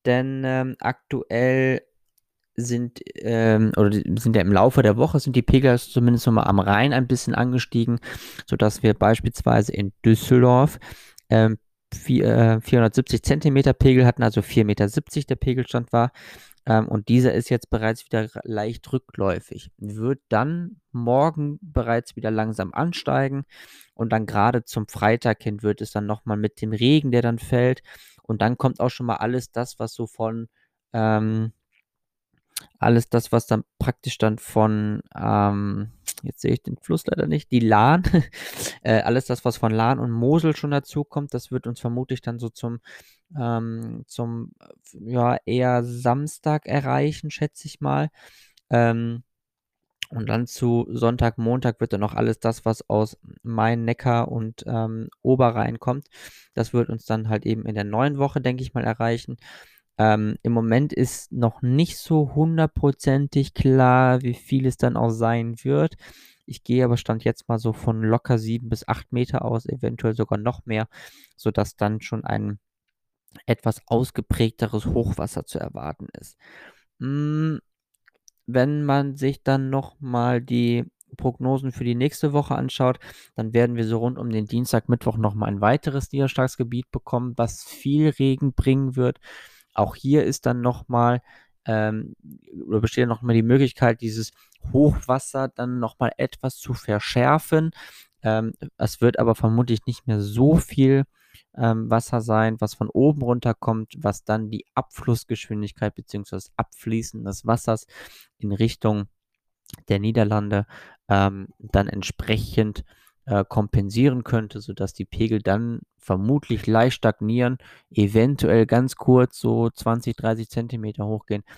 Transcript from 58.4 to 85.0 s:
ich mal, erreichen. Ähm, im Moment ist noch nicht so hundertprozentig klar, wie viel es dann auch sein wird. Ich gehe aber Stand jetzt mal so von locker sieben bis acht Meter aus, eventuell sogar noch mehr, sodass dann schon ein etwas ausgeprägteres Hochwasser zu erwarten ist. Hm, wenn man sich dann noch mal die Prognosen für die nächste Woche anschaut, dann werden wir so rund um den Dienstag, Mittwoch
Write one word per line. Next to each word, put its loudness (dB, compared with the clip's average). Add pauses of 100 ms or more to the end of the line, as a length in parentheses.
ich -10
mal, -2
erreichen. -4 (600)
Ähm, 2
im 0
Moment 2
ist -4
noch -2
nicht 0
so 0
hundertprozentig 0
klar, 4
wie -2
viel -2
es -2
dann 0
auch 2
sein -2
wird. 0 (500)
Ich -16
gehe 2
aber 2
Stand -4
jetzt -2
mal -2
so -2
von -4
locker 2
sieben -6
bis -6
acht -6
Meter -2
aus, -4
eventuell -4
sogar -2
noch -6
mehr, -4 (480)
sodass -2
dann -2
schon -8
ein -4 (840)
etwas -2
ausgeprägteres -2
Hochwasser -4
zu -10
erwarten -10 (120)
ist. -20 (600)
Hm, -4 (880)
wenn 2
man 0
sich -2
dann 0
noch -4
mal 0
die 0 (320)
Prognosen -2
für -10
die 0
nächste -2
Woche -2
anschaut, -2 (360)
dann -4
werden 2
wir -2
so -2
rund -2
um -6
den -2
Dienstag, -2
Mittwoch 0